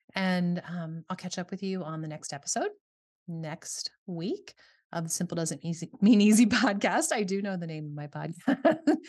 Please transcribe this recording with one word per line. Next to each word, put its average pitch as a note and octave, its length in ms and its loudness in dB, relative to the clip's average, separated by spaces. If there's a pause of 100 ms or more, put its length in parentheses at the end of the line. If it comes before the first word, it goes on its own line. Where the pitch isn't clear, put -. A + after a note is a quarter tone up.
(160)
And, F3+ 520 0
um, E3 400 -8
I'll F#3 60 -6
catch - 240 -8
up F3 140 -8
with F#3+ 100 -8
you F#3+ 220 -4
on D#3 180 -6
the D#3+ 60 -8
next D3+ 240 -10
episode B3 380 -4 (580)
next D#3+ 640 -8 (180)
week F#3+ 440 -6 (400)
of E3+ 120 -4
the E3 40 -8
Simple F3 280 -4
Doesn't D#3+ 280 -4
Easy, E3 240 -6 (120)
Mean G3+ 200 8
Easy G#3+ 260 8
<laughs> - 0 -
podcast. G#3+ 680 2
I A#3 100 0
do G3 200 -2
know G3 140 -4
the E3+ 120 -6
name D#3 180 -8
of D3 80 -10
my D3 140 -8
podcast. - 880 0 (120)